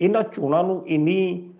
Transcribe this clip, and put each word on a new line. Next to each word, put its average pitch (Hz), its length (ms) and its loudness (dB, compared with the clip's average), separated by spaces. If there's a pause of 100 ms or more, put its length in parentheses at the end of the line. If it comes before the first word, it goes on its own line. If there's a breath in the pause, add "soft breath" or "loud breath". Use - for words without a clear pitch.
ਇਹਨਾਂ 208 220 2
ਚੋਣਾਂ 156 420 0
ਨੂੰ 185 220 -4
ਇੰਨੀ, 175 720 0